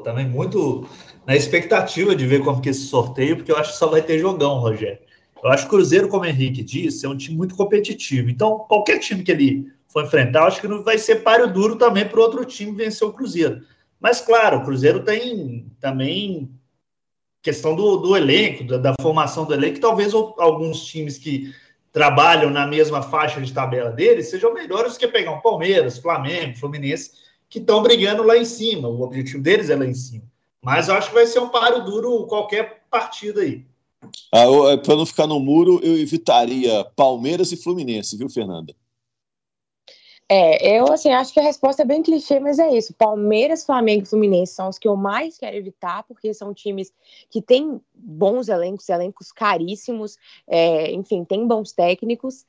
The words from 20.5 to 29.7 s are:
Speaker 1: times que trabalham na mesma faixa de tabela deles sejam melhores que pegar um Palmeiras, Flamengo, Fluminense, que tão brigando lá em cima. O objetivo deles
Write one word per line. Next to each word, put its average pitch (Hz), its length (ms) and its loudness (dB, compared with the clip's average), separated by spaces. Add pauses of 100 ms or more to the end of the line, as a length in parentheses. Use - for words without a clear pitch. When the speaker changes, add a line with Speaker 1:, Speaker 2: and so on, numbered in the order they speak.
Speaker 1:
times 147 320 -10
que 139 380 -8 (380)
trabalham 147 580 4
na 143 160 -2
mesma 147 340 2
faixa 143 400 -2
de 131 120 -8
tabela 127 380 -4
deles 175 380 2
sejam 214 240 0
melhores 208 460 -4
que 247 100 -2
pegar 190 240 -2
um 143 80 -10
Palmeiras, 185 560 0
Flamengo, 156 600 -6
Fluminense, 143 540 -8 (360)
que - 120 -12
tão 208 220 2
brigando 220 420 2
lá 226 120 8
em 233 80 4
cima. 208 440 -6
O 117 140 -6
objetivo 135 400 -8
deles 175 280 2